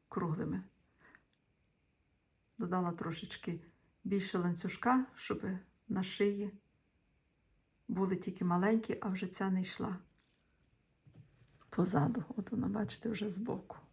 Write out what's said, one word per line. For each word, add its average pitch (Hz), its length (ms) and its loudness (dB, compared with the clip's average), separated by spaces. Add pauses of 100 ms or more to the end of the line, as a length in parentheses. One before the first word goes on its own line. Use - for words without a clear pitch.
круглими. 180 540 -2 (1900)
Додала 180 340 2
трошечки 170 680 -6 (420)
більше 196 340 2
ланцюжка, 190 680 2 (100)
щоб - 280 -4 (440)
на 190 160 2
шиї 202 480 2 (1400)
були 190 280 2
тільки - 300 -2
маленькі, 196 560 4
а 208 80 -2
вже 190 180 -2
ця 196 220 -2
не 185 120 2
йшла - 380 -4 (1800)
позаду. 175 480 2 (140)
От 196 140 -4
вона, 185 160 0
бачите, 208 420 -2
вже 208 200 -2
збоку. 196 480 -4 (160)